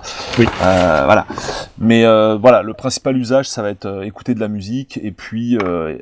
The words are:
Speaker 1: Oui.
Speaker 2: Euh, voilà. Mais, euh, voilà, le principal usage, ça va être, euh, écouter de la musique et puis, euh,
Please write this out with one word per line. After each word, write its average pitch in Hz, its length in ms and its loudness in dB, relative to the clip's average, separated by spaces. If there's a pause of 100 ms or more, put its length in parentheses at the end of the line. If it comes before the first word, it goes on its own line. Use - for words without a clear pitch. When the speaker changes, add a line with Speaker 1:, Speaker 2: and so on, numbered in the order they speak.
(380)
Speaker 1:
Oui. 117 80 6 (160)
Speaker 2:
Euh, 90 420 4
voilà. 98 220 4 (520)
Mais, 113 260 4
euh, 110 360 4
voilà, 113 220 6
le 107 120 -8
principal 131 420 -4
usage, 127 320 -2
ça - 140 -8
va 104 80 -2
être, 101 160 -10
euh, 98 160 -6
écouter 107 320 -6
de 107 60 -4
la 107 80 -4
musique 107 540 -8
et 107 100 -8
puis, 120 520 -4
euh, 82 380 -4